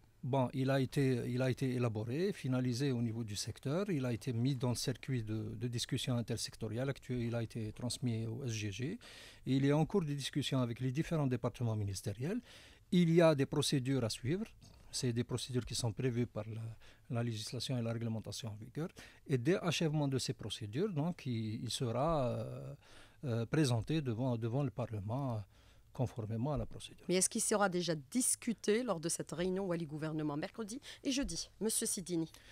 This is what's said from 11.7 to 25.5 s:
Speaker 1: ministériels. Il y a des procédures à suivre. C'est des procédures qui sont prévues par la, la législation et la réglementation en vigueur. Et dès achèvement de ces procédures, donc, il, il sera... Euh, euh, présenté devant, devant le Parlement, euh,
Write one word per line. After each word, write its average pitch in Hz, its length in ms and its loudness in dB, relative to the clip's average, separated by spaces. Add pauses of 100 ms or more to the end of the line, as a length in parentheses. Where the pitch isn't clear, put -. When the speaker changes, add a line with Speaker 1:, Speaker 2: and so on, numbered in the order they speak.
Speaker 1:
ministériels. 107 640 -2 (500)
Il 180 200 8
y 170 120 8
a 160 140 8
des 131 100 4
procédures 135 560 2
à 110 80 2
suivre. - 360 -2 (440)
C'est 123 220 0
des 117 100 2
procédures 123 420 -2
qui 120 120 -6
sont 113 160 0
prévues 120 340 0
par 107 220 -6
la, 110 140 -6 (480)
la 117 120 0
législation 120 560 -2
et 117 40 0
la 113 100 0
réglementation 113 560 -4
en 107 80 -8
vigueur. 131 320 -8 (380)
Et 135 120 2
dès 143 200 4
achèvement 156 500 2
de 135 100 2
ces - 140 -2
procédures, 123 600 -4
donc, 156 340 -2
il, 113 360 -2
il 117 80 -4
sera... 135 560 2
Euh, 127 480 -4 (500)
euh, 117 220 0
présenté 147 560 2
devant, 123 340 0
devant 117 280 0
le 127 60 0
Parlement, 113 640 -4
euh, 107 40 -2 (540)